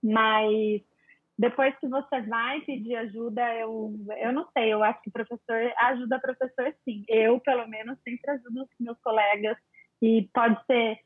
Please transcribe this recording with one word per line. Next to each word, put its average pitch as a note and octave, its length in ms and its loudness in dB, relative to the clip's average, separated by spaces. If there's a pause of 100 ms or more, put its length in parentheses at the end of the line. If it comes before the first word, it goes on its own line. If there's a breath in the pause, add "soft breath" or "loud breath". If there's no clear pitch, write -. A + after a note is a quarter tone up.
mas G#3+ 800 2 (540 soft breath)
depois B3+ 440 2
que D4 80 -4
você C4+ 340 -2
vai A#3 380 -4
pedir A#3+ 340 -8
ajuda, A3+ 480 -6 (140)
eu, A3 360 -6 (260)
eu A#3+ 140 -2
não D4+ 200 -4
sei, A3+ 200 2
eu G#3+ 120 2
acho A#3 180 0
que G3+ 80 -10
professor A#3 680 -4
ajuda B3 420 0
professor C4 520 -4 (120)
sim. G#3 240 -8
Eu, A3+ 320 4
pelo B3 260 0
menos, A3 380 -12
sempre B3 260 -8
ajudo B3 320 -6
os C4 60 -12 (100)
meus A#3 220 -8
colegas, G#3+ 580 0 (420 soft breath)
e A3+ 320 4
pode A#3 340 2
ser A3+ 400 2